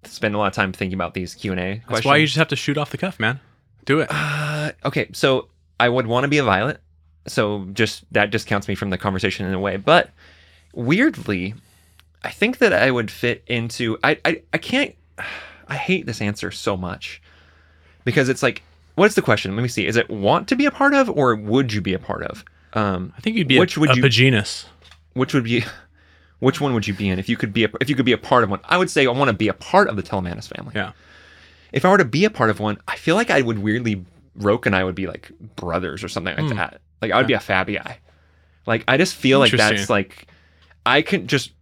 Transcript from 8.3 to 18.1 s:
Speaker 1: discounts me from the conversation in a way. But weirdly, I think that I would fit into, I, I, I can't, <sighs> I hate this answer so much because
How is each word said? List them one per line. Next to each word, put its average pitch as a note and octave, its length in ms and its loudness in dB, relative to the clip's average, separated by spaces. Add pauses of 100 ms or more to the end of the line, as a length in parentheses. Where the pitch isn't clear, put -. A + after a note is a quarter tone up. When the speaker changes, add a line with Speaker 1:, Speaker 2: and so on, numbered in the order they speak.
Speaker 1:
discounts G#2 380 -2
me G2+ 60 -2
from G2 160 -6
the F2+ 80 -2
conversation F#2+ 480 -4
in F#2+ 80 -4
a F#2 60 -4
way. G2 180 -2
But D3 320 2 (640)
weirdly, A#2 800 0 (680)
I - 80 -8
think A#3+ 280 -2
that G#3 140 4
I C3 180 4
would A#2 200 -2
fit - 360 -4
into, A#2 580 -4
I, D3+ 200 2
I, E3+ 180 -2 (100)
I - 60 -2
can't, - 360 -4 (360)
<sighs> - 380 -18
I C#3+ 80 -8
hate F3+ 300 -2
this A#2 160 -8
answer G2+ 280 -4
so G2+ 260 -4
much F2+ 440 -10 (840)
because B2+ 240 2